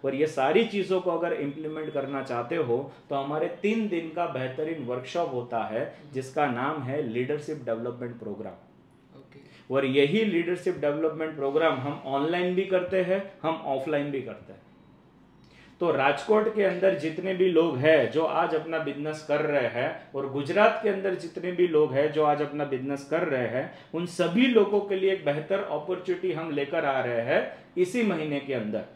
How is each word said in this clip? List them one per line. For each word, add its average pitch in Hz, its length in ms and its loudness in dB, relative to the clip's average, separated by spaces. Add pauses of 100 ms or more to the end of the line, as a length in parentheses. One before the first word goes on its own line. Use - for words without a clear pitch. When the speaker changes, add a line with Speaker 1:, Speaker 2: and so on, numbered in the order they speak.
Speaker 1:
और 135 100 0
ये 151 120 2
सारी 151 380 2
चीज़ों 190 360 0
को 180 100 0
अगर 165 220 -2
implement 151 600 -6
करना 135 300 -4
चाहते 123 320 -4
हो, 139 360 0 (180)
तो 143 60 -2
हमारे 147 320 -2 (140)
तीन 214 260 2
दिन 165 220 -4
का 170 160 -2
बेहतरीन 139 600 -4
workshop 131 480 -4
होता 120 300 -4
है, 110 340 -4 (160)
जिसका 131 340 -2
नाम 131 360 -2
है 135 180 -4
Leadership 139 640 -4
Development 120 540 -6
प्रोग्राम। 101 340 -10 (680)
Speaker 2:
ओके। - 560 -14
Speaker 1:
और 135 100 2
यही 143 400 4
Leadership 175 520 0
Development 151 580 -2
Program 147 380 2
हम 139 320 -6
online 170 500 0
भी 190 100 2
करते 185 360 0
हैं, 190 320 -2 (100)
हम 165 120 0
offline 143 560 -2
भी 135 100 -4
करते 110 320 -12
हैं। 95 80 -20 (1160)
तो 170 120 2
राजकोट 214 640 4
के 208 80 2
अंदर 180 360 4
जितने 165 340 -4
भी 185 140 4
लोग 165 300 4
हैं 139 340 6
जो 156 140 2
आज 160 300 0
अपना 160 240 -2
business 147 480 -6
कर 147 140 2
रहे 143 260 2
हैं, 123 480 -4
और 135 140 -4
गुजरात 175 540 4
के 214 60 2
अंदर 190 260 -2
जितने 170 360 -6
भी 180 160 4
लोग 151 260 4
हैं 143 180 4
जो 151 120 2
आज 147 180 4
अपना 143 240 -2
business 135 380 -4
कर 170 240 -2
रहे 127 200 0
हैं, 127 260 -4 (200)
उन 170 120 -2
सभी 175 420 2
लोगों 202 340 6
के 196 140 -2
लिए 190 180 2
एक 165 120 -4
बेहतर 151 340 0
opportunity 175 720 -2
हम 160 200 -4
लेकर 147 340 -2
आ 135 160 2
रहे 120 200 0
हैं 156 360 0 (200)
इसी 202 260 2
महीने 156 360 0
के 139 140 -6
अंदर। 107 320 -2 (100)